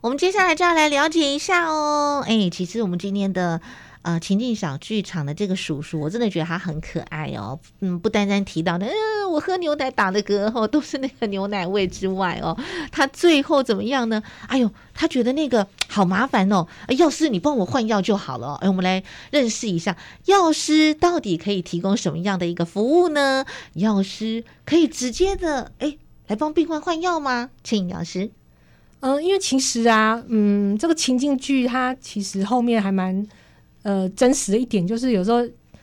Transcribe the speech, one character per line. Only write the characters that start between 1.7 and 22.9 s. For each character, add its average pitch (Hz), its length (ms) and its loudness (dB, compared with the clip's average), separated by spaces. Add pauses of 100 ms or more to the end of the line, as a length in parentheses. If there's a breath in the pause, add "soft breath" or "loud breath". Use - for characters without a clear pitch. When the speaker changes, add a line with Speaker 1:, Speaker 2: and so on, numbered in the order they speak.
Speaker 1:
哎， 208 240 2
其 180 160 -6
实 226 160 -4
我 214 40 0
们 175 120 -2
今 196 160 -4
天 196 180 -2
的， 175 260 0 (440 loud breath)
呃， 170 180 -2
情 190 180 0
境 240 160 0
小 151 220 -4
剧 214 240 -4
场 165 240 -6
的 143 80 -4
这 202 140 -2
个 185 100 -2
叔 151 240 -6
叔， 156 180 -8
我 151 120 -2
真 226 100 -4
的 233 80 2
觉 180 120 -2
得 156 40 -2
他 170 140 -4
很 156 200 -6
可 165 220 -8
爱 151 360 -8
哦。 113 220 -10 (220)
嗯， 180 180 -2
不 208 120 -2
单 208 180 2
单 202 160 2
提 160 180 -4
到 170 140 0
的 180 100 -2
，“嗯， 415 460 -2
我 302 80 0
喝 370 160 -2
牛 330 200 -2
奶 269 140 -2
打 196 200 0
的 208 120 0
嗝”， 202 320 0
哦， 220 140 0
都 302 120 2
是 - 180 -8
那 269 100 -4 (100)
个 226 100 -2
牛 196 200 -4
奶 196 180 -4
味 196 200 0
之 185 200 -6
外 185 360 -2
哦， 165 140 -4 (360 loud breath)
他 294 140 2
最 311 340 4
后 277 220 2
怎 233 120 0
么 196 100 -2
样 240 240 0
呢？ 214 140 0 (240 loud breath)
哎 262 120 0
呦， 233 120 4 (240 soft breath)
他 - 140 0
觉 254 140 0
得 240 100 2
那 294 160 0
个 220 180 2 (220)
好 202 160 2
麻 190 220 2
烦 196 240 2
哦， 180 160 2 (200 loud breath)
哎， 285 80 0
药 302 160 6
师 302 180 0
你 208 100 0
帮 196 180 0
我 190 100 0
换 233 200 0
药 220 140 2
就 196 160 2
好 131 220 -8
了 113 80 -8
哦。 143 160 -8
哎， 190 60 2
我 196 40 4
们 185 100 0
来 185 200 0 (280 loud breath)
认 262 200 2
识 214 180 -6
一 175 100 -2
下， 180 160 -2 (320 loud breath)
药 359 260 6
师 311 420 4
到 349 260 2
底 180 160 -2
可 196 140 -6
以 196 100 0
提 175 200 -6
供 196 160 2
什 190 140 -2
么 151 80 -6
样 185 200 -2
的 175 80 -2
一 170 80 -4
个 170 100 -2
服 233 360 2